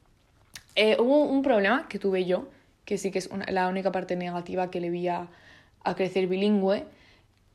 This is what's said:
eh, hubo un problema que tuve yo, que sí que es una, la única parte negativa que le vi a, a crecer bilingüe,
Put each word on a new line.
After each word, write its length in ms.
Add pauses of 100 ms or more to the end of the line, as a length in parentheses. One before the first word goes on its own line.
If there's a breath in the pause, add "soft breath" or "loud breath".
(760)
eh, 240
hubo 260
un 180
problema 460
que 100
tuve 260
yo, 240 (380 soft breath)
que 100
sí 140
que 80
es 80
una, 240
la 180
única 240
parte 240
negativa 540
que 100
le 80
vi 200
a, 200 (560 soft breath)
a 100
crecer 320
bilingüe, 600 (680 soft breath)